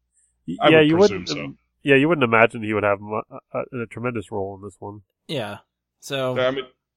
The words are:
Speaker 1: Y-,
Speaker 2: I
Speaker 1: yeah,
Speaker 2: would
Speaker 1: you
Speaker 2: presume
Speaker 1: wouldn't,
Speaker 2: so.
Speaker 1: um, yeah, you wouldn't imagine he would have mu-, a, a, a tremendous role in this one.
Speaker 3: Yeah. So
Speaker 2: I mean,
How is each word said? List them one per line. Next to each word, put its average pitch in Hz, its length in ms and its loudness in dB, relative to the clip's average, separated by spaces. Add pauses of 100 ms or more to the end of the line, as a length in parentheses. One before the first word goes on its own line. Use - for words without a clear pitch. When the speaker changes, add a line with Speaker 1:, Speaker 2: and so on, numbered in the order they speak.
(480)
Speaker 1:
Y-, - 140 -6
Speaker 2:
I 151 80 4
Speaker 1:
yeah, 160 80 6
Speaker 2:
would 156 100 6
Speaker 1:
you 160 100 2
Speaker 2:
presume 196 220 4
Speaker 1:
wouldn't, - 100 -12
Speaker 2:
so. 147 140 -8
Speaker 1:
um, 135 140 -12 (240)
yeah, 139 140 4
you 139 120 4
wouldn't 160 160 2
imagine 113 400 4
he 107 100 -4
would 101 100 0
have 101 180 2
mu-, 107 280 -6
a, 135 100 -18 (180)
a, 123 240 -8
a 113 60 -8
tremendous 117 440 -8
role 98 240 -8
in 95 60 -20
this 98 180 -18
one. 104 220 -16 (260)
Speaker 3:
Yeah. 107 320 -8 (400)
So 127 400 -4
Speaker 2:
I 127 120 2
mean, 135 140 -8 (320)